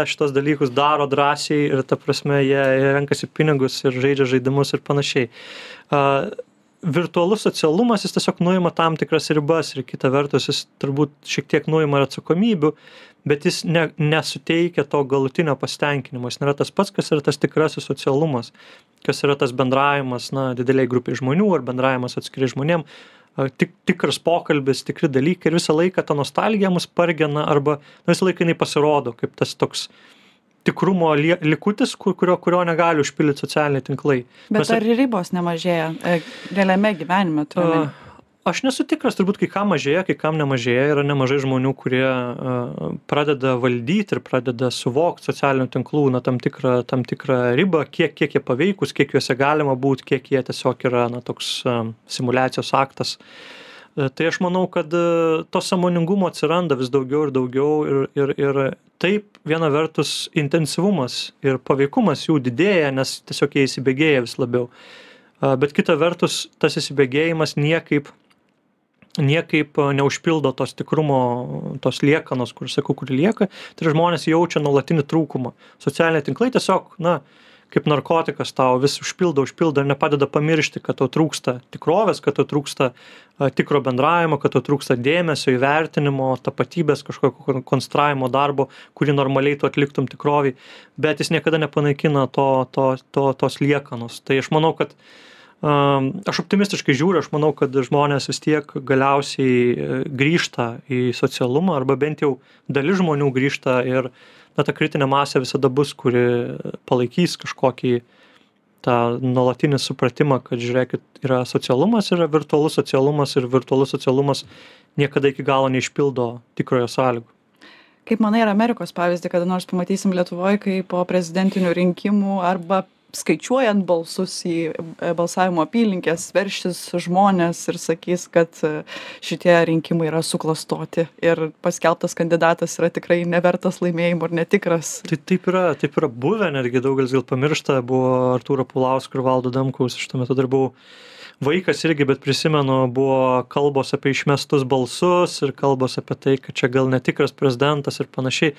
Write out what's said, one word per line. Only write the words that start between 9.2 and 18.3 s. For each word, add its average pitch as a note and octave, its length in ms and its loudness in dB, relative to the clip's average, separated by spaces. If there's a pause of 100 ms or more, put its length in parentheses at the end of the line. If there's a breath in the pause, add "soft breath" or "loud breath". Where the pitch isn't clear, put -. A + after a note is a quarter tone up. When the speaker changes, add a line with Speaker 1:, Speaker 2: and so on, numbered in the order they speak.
Speaker 1:
ribas D3+ 460 0
ir C3 100 -6
kita - 240 -2
vertus, C#3+ 400 0
jis - 140 -4 (180)
turbūt C#3 320 -2 (140)
šiek - 220 -6
tiek D3+ 200 0
nuima D3+ 300 2
ir C3+ 80 2
atsakomybių, E3+ 640 0 (560 loud breath)
bet D3 180 0
jis F3 180 -2
ne-, E3 240 2 (140)
nesuteikia D#3+ 880 0
to C#3+ 160 0
galutinio C3+ 520 0
pasitenkinimo. C3 720 -4
Jis - 120 -10
nėra C#3+ 160 -4
tas - 160 -4
pats, G3+ 200 0
kas - 200 -4
yra D3 80 2
tas C#3+ 160 -2
tikrasis - 480 -2
socialumas, C#3 640 -2 (560 loud breath)